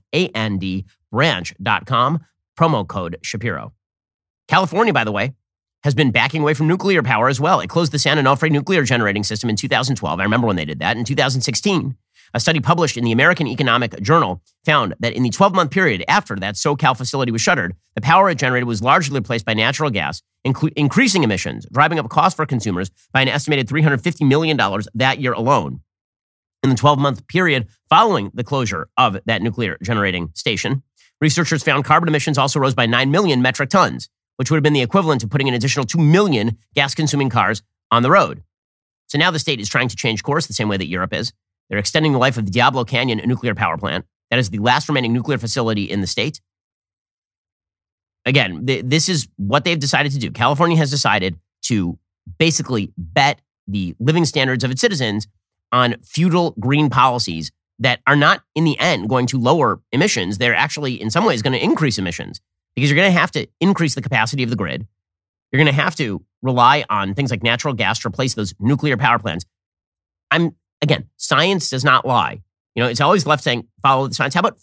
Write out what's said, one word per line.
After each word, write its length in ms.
A 140
N 320
D, 260
branch 480
dot 280
com, 360
promo 320
code 360
Shapiro. 500
California, 460
by 120
the 60
way, 220
has 120
been 160
backing 320
away 100
from 140
nuclear 340
power 260
as 120
well. 200
It 80
closed 240
the 60
San 220
Onofre 320
nuclear 320
generating 400
system 260
in 60
two 120
thousand 280
twelve. 240
I 40
remember 220
when 100
they 100
did 120
that. 180
In 80
two 120
thousand 260
sixteen, 540
a 40
study 200
published 380
in 60
the 80
American 360
Economic 520
Journal 440
found 360
that 140
in 100
the 80
twelve-month 400
period 360
after 280
that 180
SoCal 420
facility 360
was 100
shuttered, 340
the 60
power 280
it 80
generated 300
was 160
largely 340
replaced 260
by 120
natural 340
gas, 320
inclu-, 300
increasing 480
emissions, 480
driving 260
up 120
costs 280
for 80
consumers 460
by 100
an 60
estimated 400
three 140
hundred 220
fifty 200
million 320
dollars 380
that 260
year 140
alone. 460
In 80
the 60
twelve-month 500
period 420
following 460
the 80
closure 440
of 280
that 160
nuclear 400
generating 540
station, 480
researchers 440
found 220
carbon 220
emissions 300
also 220
rose 160
by 100
nine 240
million 320
metric 300
tons, 380
which 120
would 60
have 80
been 100
the 80
equivalent 400
to 60
putting 220
an 40
additional 320
two 140
million 580
gas-consuming 560
cars 320
on 100
the 80
road. 320
So 100
now 120
the 80
state 220
is 100
trying 200
to 60
change 280
course 240
the 60
same 160
way 80
that 100
Europe 260
is. 200
They're 80
extending 340
the 60
life 200
of 80
the 60
Diablo 320
Canyon 420
nuclear 280
power 240
plant. 280
That 100
is 100
the 100
last 300
remaining 240
nuclear 240
facility 460
in 180
the 60
state. 340
Again, 400
th-, 200
this 240
is 180
what 260
they've 160
decided 340
to 40
do. 140
California 460
has 120
decided 500
to 360
basically 580
bet 440
the 320
living 260
standards 380
of 80
its 100
citizens 460
on 320
futile 560
green 300
policies 640
that 280
are 80
not, 280
in 80
the 160
end, 280
going 200
to 120
lower 420
emissions. 480
They're 160
actually, 460
in 80
some 160
ways, 160
gonna 160
increase 400
emissions 440
because 140
you're 80
gonna 140
have 200
to 160
increase 340
the 60
capacity 420
of 60
the 80
grid. 280
You're 80
gonna 120
have 240
to 300
rely 480
on 240
things 180
like 120
natural 300
gas 260
to 100
replace 240
those 260
nuclear 380
power 220
plants. 260
I'm, 260
again, 360
science 520
does 140
not 220
lie. 360
You 80
know, 60
it's 120
always 240
left 180
saying, 240
"Follow 260
the 60
science." 200
How 60
about 240